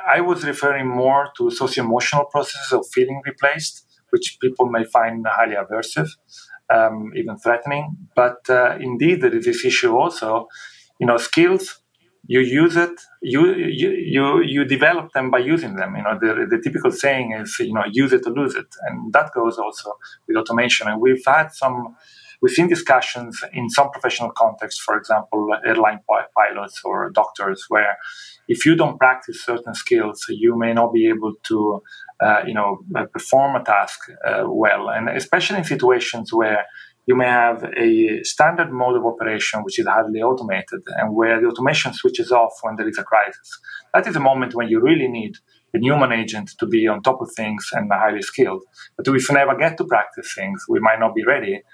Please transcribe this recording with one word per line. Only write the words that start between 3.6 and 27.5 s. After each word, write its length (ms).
which 280
people 280
may 180
find 420
highly 300
aversive, 540
um, 480
even 220
threatening. 580
But, 240
uh, 280
indeed, 440
there 120
is 120
this 180
issue 320
also. 500
You 60
know, 100
skills, 640
you 140
use 360
it, 240
you, 320
you, 360
you, 520
you 220
develop 480
them 180
by 80
using 380
them. 200
You 60
know, 180
the, 280
the 140
typical 280
saying 420
is, 260
you 160
know, 160
"Use 220
it 140
or 60
lose 220
it." 120
And 300
that 220
goes 240
also 340
with 100
automation. 520
And 120
we've 260
had 220
some, 480
we've 140
seen 140
discussions 720
in 160
some 220
professional 400
contexts, 500
for 160
example, 540
airline 420
pi-, 260
pilots 500
or 260
doctors, 580